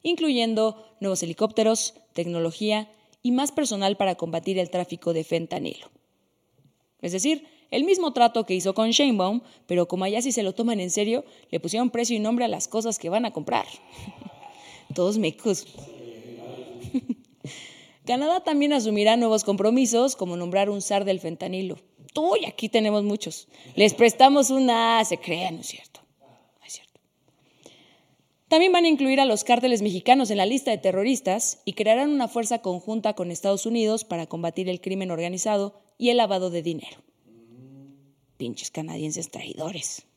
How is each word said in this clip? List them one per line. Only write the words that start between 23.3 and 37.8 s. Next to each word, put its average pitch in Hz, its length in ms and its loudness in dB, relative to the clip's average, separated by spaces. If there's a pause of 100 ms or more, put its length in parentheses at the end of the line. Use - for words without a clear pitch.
Les 202 180 6
prestamos 269 560 6
una, 233 560 2
se - 120 -4
crean, 170 360 -6
¿no 160 80 -12
es - 60 -12
cierto? - 320 -18 (200)
No - 460 -20
es - 80 -16
cierto. - 260 -20 (1500)
También 359 260 6
van 349 120 6
a 330 40 6
incluir 269 320 4
a 269 40 6
los 214 180 2
cárteles 240 380 4
mexicanos 214 500 4
en 202 60 0
la 190 100 2
lista 254 240 0
de 208 80 0
terroristas 196 840 0
y 202 80 -6
crearán 233 380 2
una 269 180 0
fuerza 233 320 -4
conjunta 208 540 -4
con 175 160 -6
Estados 196 340 -2
Unidos 226 400 0
para 170 220 -8
combatir 170 420 -4
el 180 140 -6
crimen 190 280 -4
organizado 185 720 -2 (160)
y 240 140 2
el 240 80 4
lavado 190 320 0
de 170 120 -4
dinero. 165 360 -8 (1400)